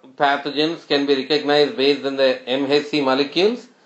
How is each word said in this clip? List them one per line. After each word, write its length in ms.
pathogens 720
can 180
be 100
recognized 640
based 280
on 100
the 320
M 180
H 220
C 140
molecules, 680